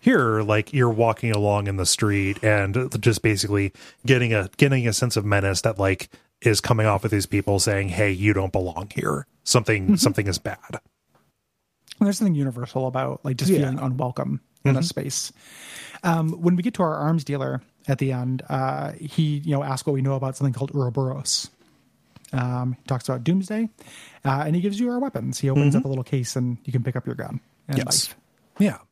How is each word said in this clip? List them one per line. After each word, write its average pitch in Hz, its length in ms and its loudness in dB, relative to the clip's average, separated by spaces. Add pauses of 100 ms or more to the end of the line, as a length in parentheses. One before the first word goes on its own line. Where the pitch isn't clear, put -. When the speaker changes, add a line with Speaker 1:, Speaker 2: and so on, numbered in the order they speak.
Speaker 1:
Here, 123 420 4
like, 107 300 2
you're 127 160 4
walking 113 420 2
along 104 360 0
in 98 100 -2
the 92 80 0
street 101 580 0
and 104 580 0
just 113 220 2
basically 101 480 0 (340)
getting 120 280 4
a, 98 240 0
getting 135 300 4
a 110 60 0
sense 123 240 -2
of 107 80 -2
menace 98 360 2
that, 107 180 -2
like, 98 300 0 (320)
is 107 200 2
coming 110 240 2
off 101 180 2
of 113 60 0
these 101 160 0
people 101 340 0
saying, 98 300 0
"Hey, 98 220 0
you 101 220 2
don't 95 180 0
belong 92 420 -4
here. - 320 -4 (200)
Something, 110 400 2
Speaker 2:
Mm-hmm. 202 100 4
Speaker 1:
something 104 320 0
is 92 100 -2
bad." - 420 -10 (1200)
Speaker 2:
There's 202 200 2
something 196 160 2
universal 131 520 -4
about, 131 380 -4
like, 135 120 -2
just 135 120 0
Speaker 1:
Yeah. 175 100 4
Speaker 2:
feeling 135 200 0
unwelcome 131 640 -4 (220)
in 139 120 4
a 131 40 2
Speaker 1:
Mm-hmm. 156 40 0
Speaker 2:
space. 143 480 -6 (720)
Um, 165 300 2
when 175 220 2
we 170 60 0
get 226 140 -2
to 190 80 2
our 156 120 2
arms 151 280 0
dealer 135 380 -4 (260)
at 135 100 0
the 135 140 0
end, 127 360 -2
uh, 139 520 -4
he, 151 440 0
you 160 120 -2
know, 139 80 0
asks 135 240 -4
what 151 60 0
we 135 100 0
know 139 100 0
about 131 240 -4
something 139 160 0
called 139 220 -4
Ouroboros. 135 720 -2 (840)
Um, 127 480 -2
he - 80 -20
talks 131 220 -4
about 123 140 -2
Doomsday, 190 460 0 (540)
uh, 139 220 0
and 156 100 0
he 175 60 2
gives 202 180 -2
you 240 120 0
our 247 80 -2
weapons. 180 400 -4
He 139 100 2
opens 143 240 4
Speaker 1:
Mm-hmm. 180 60 4
Speaker 2:
up 269 60 -2
a - 20 -4
little 131 160 -4
case 123 320 -4
and 123 300 -2
you 135 80 -8
can 123 100 0
pick 135 120 -4
up 123 120 -6
your 131 80 -6
gun - 240 -8 (300)
and 139 80 0
Speaker 1:
Yes. - 320 -2
Speaker 2:
knife. - 60 -18 (440)
Speaker 1:
Yeah. 196 180 2 (140)